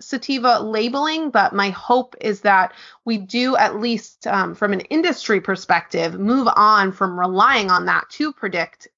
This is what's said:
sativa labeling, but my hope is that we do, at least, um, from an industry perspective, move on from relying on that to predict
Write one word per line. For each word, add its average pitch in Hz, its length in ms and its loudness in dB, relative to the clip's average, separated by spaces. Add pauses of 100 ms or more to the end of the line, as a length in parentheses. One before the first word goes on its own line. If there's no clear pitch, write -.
sativa 254 600 0
labeling, 277 720 -2
but 208 220 2
my 196 180 0
hope - 500 -2
is 208 220 -4
that 190 300 4 (320)
we 226 140 -2
do, 240 380 -2
at 214 240 0
least, 226 480 -6
um, 185 260 -2
from 202 180 -2
an 190 80 -2
industry 302 600 0
perspective, 175 800 -2
move 233 340 0
on 208 380 4
from 185 260 -4
relying 196 500 2
on 180 180 2
that 170 240 -2
to 302 220 -6
predict 175 540 -8 (120)